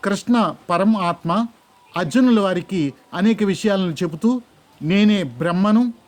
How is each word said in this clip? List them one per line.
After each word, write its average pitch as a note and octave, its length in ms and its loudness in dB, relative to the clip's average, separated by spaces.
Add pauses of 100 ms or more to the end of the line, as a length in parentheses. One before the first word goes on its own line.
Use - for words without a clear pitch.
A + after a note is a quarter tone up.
కృష్ణ G3+ 500 -2 (160)
పరమాత్మ F#3 760 0 (500)
అర్జునుల A3+ 440 2
వారికి F3+ 540 -2 (200)
అనేక G#3+ 280 0
విషయాలను G3 500 0
చెబుతూ, F3+ 500 -2 (400)
"నేనే G3+ 400 2
బ్రహ్మను F3+ 720 0 (160)